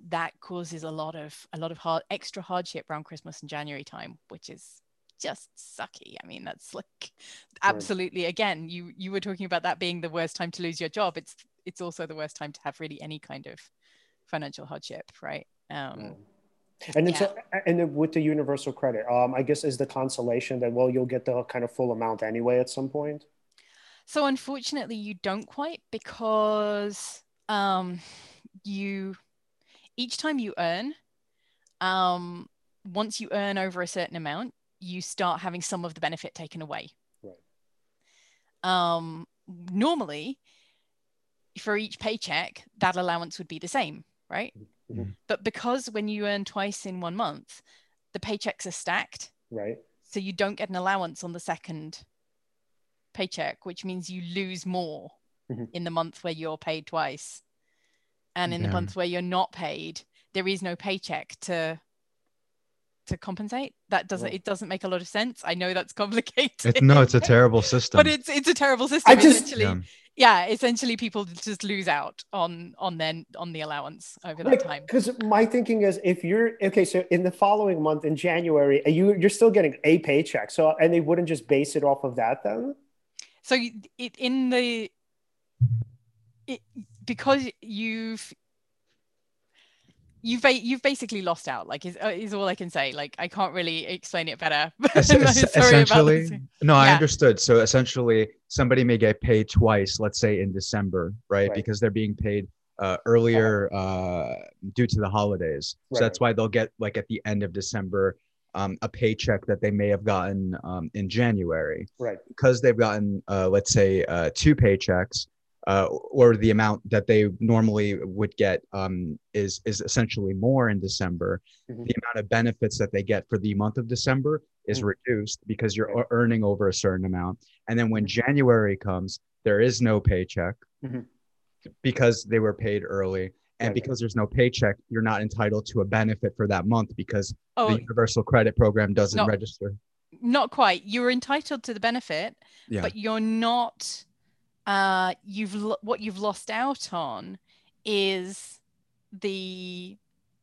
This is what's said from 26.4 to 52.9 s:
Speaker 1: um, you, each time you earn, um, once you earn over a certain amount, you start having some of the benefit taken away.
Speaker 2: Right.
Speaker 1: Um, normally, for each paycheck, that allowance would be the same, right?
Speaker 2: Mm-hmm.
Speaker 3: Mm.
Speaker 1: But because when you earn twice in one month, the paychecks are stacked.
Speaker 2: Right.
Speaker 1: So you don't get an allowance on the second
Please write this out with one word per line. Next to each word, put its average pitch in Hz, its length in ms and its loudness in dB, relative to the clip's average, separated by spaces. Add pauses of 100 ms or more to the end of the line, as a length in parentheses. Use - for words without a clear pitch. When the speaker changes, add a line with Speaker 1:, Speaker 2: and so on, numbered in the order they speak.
Speaker 1:
um, 190 520 -2 (640)
you, 196 500 -8 (800)
each 240 220 -8
time 311 220 -2
you 214 180 -6
earn, 180 360 -4 (840)
um, 180 720 -2 (360)
once 208 360 -6
you 214 100 -12
earn 202 260 -4
over 185 240 -6
a 175 60 -6
certain 175 300 -8
amount, 165 360 -8 (280)
you 180 200 -12
start 175 380 -4
having 175 220 -8
some 175 240 -8
of 160 80 -12
the 160 80 -14
benefit 160 340 -8
taken 165 260 -16
away. - 280 -12 (340)
Speaker 2:
Right. 95 100 -20 (1300)
Speaker 1:
Um, 170 600 -2 (460)
normally, 208 640 -4 (1200)
for 208 180 -4
each 214 220 -8
paycheck, 185 640 -6 (160)
that 185 180 0
allowance 170 400 -4
would 170 100 -14
be 160 120 -14
the 175 80 -12
same, 165 360 -6 (260)
right? - 240 -10 (380)
Speaker 2:
Mm-hmm. 110 100 -8
Speaker 3:
Mm. 98 120 -10 (140)
Speaker 1:
But 208 160 -4
because 240 460 -4
when 214 180 -6
you 208 200 -6
earn 202 180 -4
twice 202 400 -8
in 180 140 -10
one 170 160 -8
month, 165 460 -8 (500)
the 190 80 -12
paychecks - 480 -8
are 180 40 -10
stacked. - 600 -8 (180)
Speaker 2:
Right. 110 280 -10 (340)
Speaker 1:
So 208 80 -8
you 190 140 -8
don't 202 220 -4
get 208 140 -8
an 190 60 -10
allowance 185 480 -4
on 175 100 -10
the 170 60 -12
second 160 640 -12 (1080)